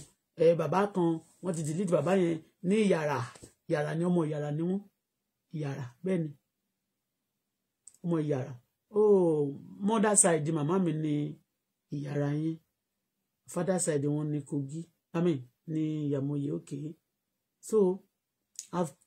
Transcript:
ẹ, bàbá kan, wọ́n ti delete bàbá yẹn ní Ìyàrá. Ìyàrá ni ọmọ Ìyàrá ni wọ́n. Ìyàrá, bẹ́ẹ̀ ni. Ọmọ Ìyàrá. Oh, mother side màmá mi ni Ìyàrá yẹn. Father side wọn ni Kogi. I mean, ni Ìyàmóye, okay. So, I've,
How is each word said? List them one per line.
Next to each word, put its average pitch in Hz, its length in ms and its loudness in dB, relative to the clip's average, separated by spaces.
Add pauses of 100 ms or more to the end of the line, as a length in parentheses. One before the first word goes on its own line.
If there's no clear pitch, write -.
(380)
ẹ, 170 180 6
bàbá 170 320 0
kan, 170 320 0 (180)
wọ́n 175 180 -6
ti 160 80 -6
delete 165 280 -2
bàbá 170 240 4
yẹn 170 260 2 (180)
ní 185 180 2
Ìyàrá. 165 420 2 (440)
Ìyàrá 151 300 -2
ni 165 120 -2
ọmọ 175 160 2
Ìyàrá 147 300 -4
ni 151 120 -4
wọ́n. 185 180 -2 (720)
Ìyàrá, 139 320 -8 (140)
bẹ́ẹ̀ 185 200 -2
ni. 156 100 -4 (1700)
Ọmọ 170 180 -2
Ìyàrá. 143 360 -2 (380)
Oh, 175 680 4 (180)
mother 208 400 2
side 165 340 4
màmá 160 260 0
mi 175 160 0
ni 151 420 -2 (560)
Ìyàrá 143 400 -4
yẹn. 160 260 -2 (880)
Father 180 320 -2
side 147 280 0
wọn 151 200 0
ni 147 140 -2
Kogi. 143 440 -6 (220)
I 170 140 -2
mean, 165 200 2 (200)
ni 156 200 -4 (200)
Ìyàmóye, 143 500 -2
okay. 156 420 -10 (720)
So, 196 400 2 (640)
I've, 175 260 -4 (140)